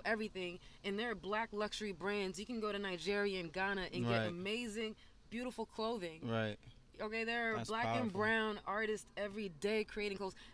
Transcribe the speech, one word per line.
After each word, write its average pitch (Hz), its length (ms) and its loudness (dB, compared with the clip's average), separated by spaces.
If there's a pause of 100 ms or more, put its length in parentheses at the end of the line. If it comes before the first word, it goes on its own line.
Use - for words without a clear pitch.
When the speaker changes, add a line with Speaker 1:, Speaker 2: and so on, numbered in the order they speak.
Speaker 1:
everything, 190 540 0 (260)
and 196 140 0
there 240 120 0
are 220 40 0
black 202 380 -2
luxury 208 400 -2
brands, 190 460 0
you 214 60 -4
can 233 160 -4
go 208 100 0
to 202 80 0
Nigeria 190 640 2
and 170 100 -2
Ghana 190 440 0
and 175 100 2
get 117 140 6
Speaker 2:
Right. 110 100 4
Speaker 1:
amazing, 214 680 -2 (340)
beautiful 233 340 -4
clothing. 202 640 -2
Speaker 2:
Right. 110 300 2 (420)
Speaker 1:
Okay, 220 240 0
there 233 280 2
are 220 40 2
Speaker 2:
That's 220 140 -2
Speaker 1:
black 226 160 2
and 226 80 4
Speaker 2:
powerful. 214 260 2
Speaker 1:
brown 220 480 4
artists 214 480 0
every 202 320 -2
day 202 340 2
creating 208 360 -2
clothes. 190 160 -4 (200)